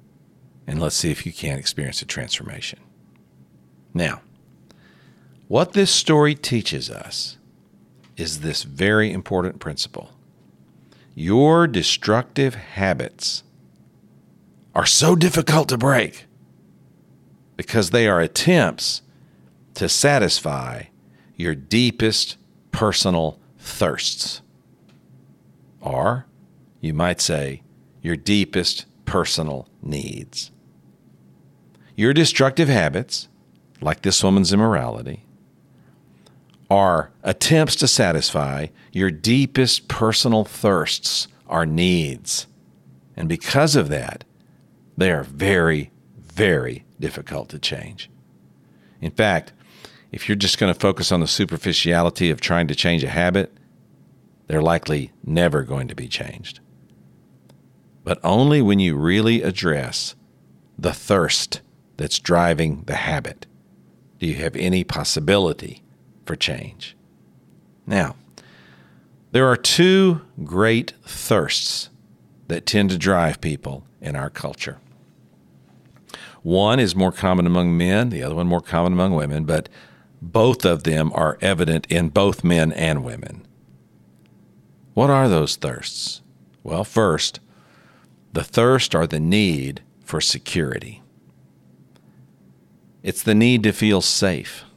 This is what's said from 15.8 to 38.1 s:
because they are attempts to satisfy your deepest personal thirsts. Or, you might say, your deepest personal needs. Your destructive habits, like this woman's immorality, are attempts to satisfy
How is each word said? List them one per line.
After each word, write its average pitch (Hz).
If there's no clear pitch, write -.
because 95
they 117
are 90
attempts 98
to 87
satisfy 76
your 85
deepest 110
personal 90
thirsts. -
Or, 127
you 80
might 87
say, 69
your 82
deepest 95
personal 78
needs. -
Your 113
destructive 147
habits, 95
like 76
this -
woman's 95
immorality, 101
are 92
attempts 156
to -
satisfy 76